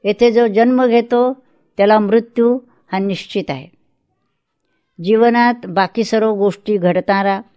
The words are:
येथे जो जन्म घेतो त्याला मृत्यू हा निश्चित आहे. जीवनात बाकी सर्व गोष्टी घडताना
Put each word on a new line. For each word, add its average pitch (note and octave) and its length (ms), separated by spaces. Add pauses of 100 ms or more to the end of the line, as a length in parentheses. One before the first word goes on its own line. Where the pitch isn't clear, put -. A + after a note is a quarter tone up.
येथे G#3+ 280
जो A#3 160
जन्म B3 380
घेतो A#3+ 480 (440)
त्याला G#3+ 220
मृत्यू A#3 600 (320)
हा F#3+ 80
निश्चित G3 500
आहे. C#3 180 (1400)
जीवनात A#3 640
बाकी F#3+ 360
सर्व A3 300
गोष्टी G3+ 440
घडताना G3 640 (160)